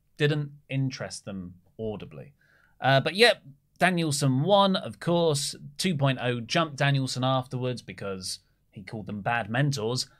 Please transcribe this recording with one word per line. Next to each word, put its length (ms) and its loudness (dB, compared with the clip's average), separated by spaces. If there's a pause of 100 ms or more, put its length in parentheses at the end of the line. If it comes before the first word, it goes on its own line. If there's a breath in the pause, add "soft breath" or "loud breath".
(180)
didn't 340 0 (160)
interest 560 -4
them 300 -10 (240)
audibly. 560 -10 (480 soft breath)
Uh, 180 6
but 160 -2
yep, 260 4 (360)
Danielson 640 2
won, 340 4
of 240 -8
course. 540 0 (240)
Two 180 0
point 240 2
oh 200 -2
jumped 360 -2
Danielson 480 2
afterwards 580 -2
because 580 -8 (300)
he 120 -16
called 240 -10
them 160 -6
bad 280 -2
mentors. 560 0 (140)